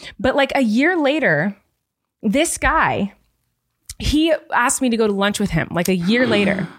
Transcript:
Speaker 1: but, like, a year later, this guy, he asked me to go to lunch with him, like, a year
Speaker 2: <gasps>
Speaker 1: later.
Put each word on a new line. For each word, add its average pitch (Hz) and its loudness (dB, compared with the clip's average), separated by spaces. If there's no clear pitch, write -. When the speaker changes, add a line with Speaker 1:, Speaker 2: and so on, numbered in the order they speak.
Speaker 1:
but, 254 0
like, 277 2
a 277 2
year 262 2
later, 220 0
this 269 0
guy, 220 0
he 311 0
asked - 0
me 262 0
to 226 0
go 220 2
to 208 0
lunch 202 -2
with 202 -2
him, 160 -2
like, 170 0
a 190 2
year 208 2
Speaker 2:
<gasps> 226 2
Speaker 1:
later. 104 0